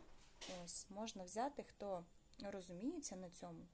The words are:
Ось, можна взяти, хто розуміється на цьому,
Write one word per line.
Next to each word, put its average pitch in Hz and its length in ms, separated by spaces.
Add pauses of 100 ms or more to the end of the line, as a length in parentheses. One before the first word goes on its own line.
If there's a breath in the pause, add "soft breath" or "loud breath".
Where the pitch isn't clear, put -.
(640)
Ось, - 260
можна 202 340
взяти, 220 380
хто 190 420 (380)
розуміється 202 760
на 185 140
цьому, 170 440